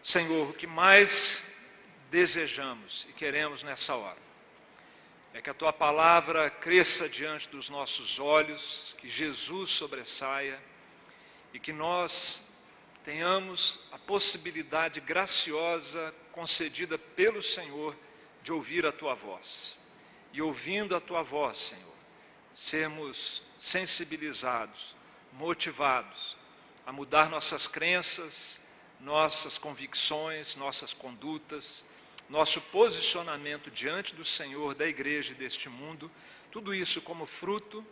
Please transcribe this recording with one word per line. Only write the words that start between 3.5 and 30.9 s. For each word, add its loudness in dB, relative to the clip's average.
nessa -2
hora -10
é -12
que -8
a -6
tua 2
palavra 6
cresça 6
diante -6
dos -12
nossos -6
olhos, 0
que -18
Jesus -4
sobressaia -2
e -16
que -8
nós 0
tenhamos 0
a -16
possibilidade 0
graciosa -2
concedida 0
pelo 0
Senhor -6
de -10
ouvir -2
a 2
tua -6
voz. -8
E -6
ouvindo -2
a 0
tua -4
voz, -2
Senhor, -6
sermos -4
sensibilizados, -2
motivados -2
a -10
mudar 4
nossas 2
crenças, -2
nossas 2
convicções, -4
nossas -4